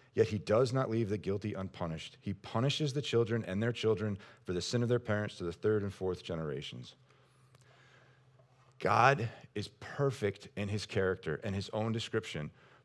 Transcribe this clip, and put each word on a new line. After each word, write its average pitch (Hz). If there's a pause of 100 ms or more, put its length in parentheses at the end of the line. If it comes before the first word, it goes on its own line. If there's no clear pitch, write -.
(140)
Yet -
he 107
does 113
not 131
leave 113
the 104
guilty 98
unpunished. 90
He 101
punishes 139
the 143
children 117
and 98
their 117
children 107 (260)
for -
the 87
sin 120
of 117
their 123
parents 104
to 95
the 85
third 107
and 101
fourth 92
generations.'" 73 (1800)
God 117 (260)
is 104 (120)
perfect -
in 104
his 104
character 92
and 101
his 98
own 110
description, 98 (340)